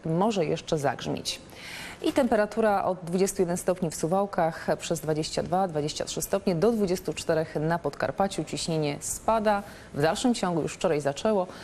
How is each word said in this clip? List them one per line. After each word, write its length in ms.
może 380
jeszcze 340
zagrzmieć. 640
I 100
temperatura 720
od 200
dwudziestu 380
jeden 140
stopni 340
w 40
Suwałkach 720
przez 220
dwadzieścia 420
dwa, 260
dwadzieścia 360
trzy 180
stopnie 320
do 180
dwudziestu 420
czterech 460
na 180
Podkarpaciu. 680
Ciśnienie 560
spada. 640
W 80
dalszym 320
ciągu 280
już 120
wczoraj 260
zaczęło. 460